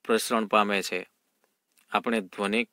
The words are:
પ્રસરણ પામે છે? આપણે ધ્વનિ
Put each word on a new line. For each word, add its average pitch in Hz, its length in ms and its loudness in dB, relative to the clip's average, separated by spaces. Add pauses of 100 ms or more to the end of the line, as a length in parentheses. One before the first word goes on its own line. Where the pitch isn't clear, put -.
પ્રસરણ 113 440 0
પામે 104 360 2
છે? 90 180 -4 (920)
આપણે 113 280 0
ધ્વનિ 101 400 -2 (120)